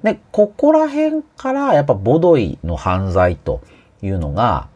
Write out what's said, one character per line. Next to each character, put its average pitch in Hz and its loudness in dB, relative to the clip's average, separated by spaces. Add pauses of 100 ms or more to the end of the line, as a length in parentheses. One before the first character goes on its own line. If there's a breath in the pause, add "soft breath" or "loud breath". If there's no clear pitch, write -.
で、 208 -2 (120)
こ 208 2
こ 294 2
ら 311 2
辺 302 -2 (140)
か 262 -6
ら 277 0
や 147 4
っ - -2
ぱ 143 0
ボ 107 0
ド 170 4
イ 98 -2
の 82 -4
犯 92 -2
罪 90 2
と - -8 (400 soft breath)
い 98 -6
う 95 -4
の 76 -6
が 98 -2